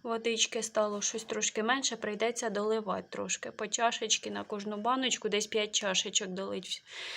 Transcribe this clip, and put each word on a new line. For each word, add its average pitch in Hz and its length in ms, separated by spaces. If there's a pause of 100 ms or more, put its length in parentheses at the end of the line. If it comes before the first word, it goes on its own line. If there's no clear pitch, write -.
Водички 226 600
стало 208 380
щось 220 220
трошки 214 400
менше, 247 320
прийдеться 220 540
доливати 208 600
трошки. - 420
По 220 160
чашечки 226 640
на 202 120
кожну 208 340
баночку, 233 520
десь 208 180
п'ять 214 240
чашечок 196 560
долить. 190 560 (340)